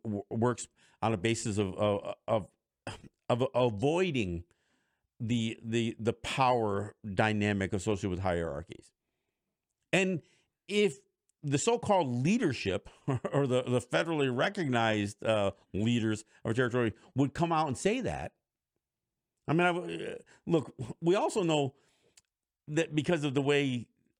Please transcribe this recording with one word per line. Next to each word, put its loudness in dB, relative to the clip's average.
w-, -4
works 0
on 2
a 0
basis 0
of, 0
of, 0
of, -2
of 2
avoiding 0
the, 0
the, -2
the 0
power 0
dynamic 2
associated -2
with -2
hierarchies. -4
And 2
if 2
the 0
so-called 0
leadership 0
<laughs> -4
or 2
the, 0
the 0
federally 0
recognized, 0
uh, 2
leaders 0
of -2
a -2
territory 2
would 2
come 0
out 2
and -4
say 0
that, -6
I 0
mean, 4
I, 4
uh, -6
look, 0
we 4
also 0
know 2
that -2
because 0
of -2
the 2
way 0